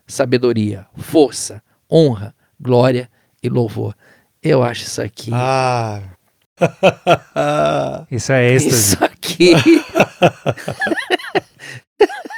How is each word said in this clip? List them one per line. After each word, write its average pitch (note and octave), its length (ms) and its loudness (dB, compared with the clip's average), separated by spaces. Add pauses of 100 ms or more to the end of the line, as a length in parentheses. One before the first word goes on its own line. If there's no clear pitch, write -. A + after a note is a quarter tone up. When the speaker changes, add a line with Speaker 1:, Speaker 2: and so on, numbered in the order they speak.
Speaker 1:
sabedoria, A#2+ 800 -2 (100)
força, - 640 0 (300)
honra, B2 420 2 (280)
glória B2+ 500 2 (320)
e A#2+ 60 -4
louvor." A2+ 480 -4 (440)
Eu D#3 220 2
acho A#2+ 220 -4
isso - 180 -10
aqui A2+ 300 -12
Speaker 2:
Ah. B2 680 -2 (580)
<laughs> D3+ 1500 -2
Speaker 3:
Isso B2 240 -4
é B2 220 4
êxtase. A2+ 400 2
Speaker 1:
Isso - 100 -2
aqui. - 540 2
<laughs> B2+ 80 2 (2750)